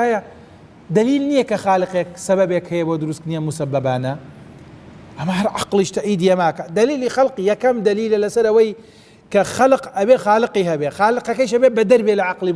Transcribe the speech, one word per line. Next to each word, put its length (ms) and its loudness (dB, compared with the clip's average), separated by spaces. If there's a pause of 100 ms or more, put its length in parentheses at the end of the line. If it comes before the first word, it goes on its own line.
هەیە. 160 0 (760)
دلیل 340 2
نییە 200 2
کە 140 0
خالقێک 440 0 (180)
سەبەبێک 460 0
هەیە 160 -2
بۆ 140 -2
دروستکردنی 360 -6
ئەم 120 -6
مسەبەبانە. 640 -4 (1040)
ئەمە 200 -4
هەر 180 -2
عەقڵیش 400 0
تەئیدیە 440 0
ماکە. 240 -2 (140)
دلیلی 320 0
خەڵق 260 2 (140)
یەکەم 260 0 (120)
دلیلە 360 0
لەسەر 240 0
ئەوەی 280 2 (560)
کە 100 4 (120)
خەڵق 300 2 (120)
ئەبێ 280 4
خالقی 460 2
هەبێ. 180 -2 (100)
خالقەکەیش 560 0
ئەبێ 220 4
بە 140 2
دەربێ 300 4
لە 100 0
عەقڵی 260 -4